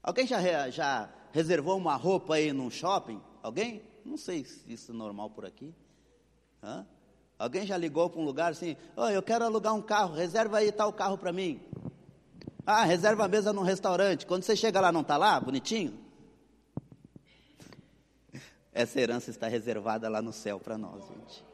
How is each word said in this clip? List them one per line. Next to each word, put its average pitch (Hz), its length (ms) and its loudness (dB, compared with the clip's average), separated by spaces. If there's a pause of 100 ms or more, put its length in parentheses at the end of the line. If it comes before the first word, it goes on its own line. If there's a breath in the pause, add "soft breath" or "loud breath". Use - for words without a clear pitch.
Alguém 262 180 2
já 240 140 0
re-, 160 320 0
já 120 400 -2 (220)
reservou 160 440 2
uma 165 200 0
roupa 160 400 2
aí 151 160 2
num 127 180 -2
shopping? 160 500 -2 (220)
Alguém? 202 400 -4 (220)
Não 302 120 -10
sei 165 280 -6
se - 280 -18
isso 117 200 -16
é - 20 -12
normal 107 360 -8
por 101 140 -14
aqui. 147 300 -16 (880 soft breath)
Hã? 135 240 -10 (500)
Alguém 143 300 -4
já 190 100 -4
ligou 165 320 2
pra 165 120 -8
um 156 40 -2
lugar 156 280 0
assim, 156 240 -8 (200 loud breath)
"Ô, 233 120 0
eu 196 120 2
quero 226 240 0
alugar 220 300 2
um 214 80 -2
carro, 208 320 2
reserva 202 440 2
aí 208 120 4
tal 208 220 2
carro 196 260 -2
pra 185 140 -4
mim." 180 280 -2 (1040)
"Ah, 214 200 4
reserva 202 400 4
a 190 40 0
mesa 208 240 2
num 202 100 0
restaurante." 185 640 2
Quando 180 180 0
você 220 100 4
chega 196 260 4
lá, 175 120 6
não 160 100 2
tá 147 140 2
lá, 175 240 6
bonitinho? 135 580 -2 (2750 loud breath)
Essa 120 280 0
herança 120 300 0
está 113 180 -6
reservada 110 600 -2
lá 110 140 -2
no 113 100 -6
céu 101 280 -6
pra 110 180 -8
nós, 98 300 -12
gente. - 460 -20